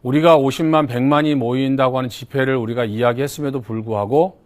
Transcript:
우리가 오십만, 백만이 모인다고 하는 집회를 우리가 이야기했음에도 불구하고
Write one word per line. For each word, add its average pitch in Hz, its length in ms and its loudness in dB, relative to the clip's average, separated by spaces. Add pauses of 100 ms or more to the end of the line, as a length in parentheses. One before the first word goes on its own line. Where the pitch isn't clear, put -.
우리가 156 340 4
오십만, 151 500 2
백만이 147 500 0
모인다고 131 600 0
하는 127 120 -4
집회를 131 480 -4
우리가 117 260 -4
이야기했음에도 127 760 -2
불구하고 113 840 -2